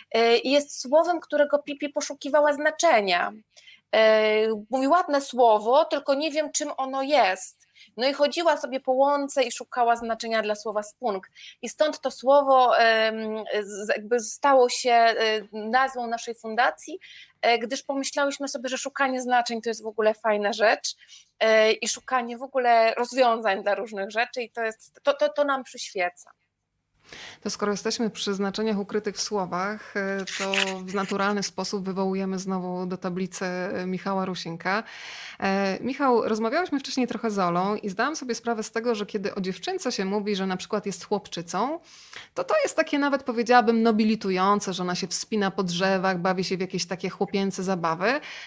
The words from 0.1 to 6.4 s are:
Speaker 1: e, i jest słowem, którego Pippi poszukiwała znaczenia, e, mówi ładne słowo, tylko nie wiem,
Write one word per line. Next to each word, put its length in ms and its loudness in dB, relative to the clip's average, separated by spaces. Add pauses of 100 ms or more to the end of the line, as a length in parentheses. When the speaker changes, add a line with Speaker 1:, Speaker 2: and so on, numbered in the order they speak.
Speaker 1:
e, 240 6
i 140 0
jest 300 2
słowem, 400 2
którego 380 2
Pippi 300 -6
poszukiwała 640 0
znaczenia, 800 2 (600)
e, 540 6 (220)
mówi 180 0
ładne 320 4
słowo, 640 4
tylko 300 0
nie 160 -2
wiem, 220 -4